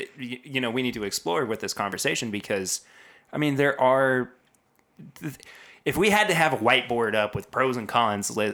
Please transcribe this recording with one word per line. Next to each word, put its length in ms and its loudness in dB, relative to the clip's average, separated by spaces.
y-, 240 -10
you 180 -4
know, 80 -2
we 140 0
need 100 -2
to 100 -6
explore 420 -2
with 160 -4
this 120 -6
conversation, 560 -4
because, 520 -4
I 80 -8
mean, 160 0
there 260 2
are, 500 2
th-, 180 -10
if 140 -2
we 140 4
had 160 4
to 80 2
have 180 4
a 40 0
whiteboard 580 2
up 180 2
with 160 -8
pros 260 0
and 140 -6
cons 480 0
li-, 160 0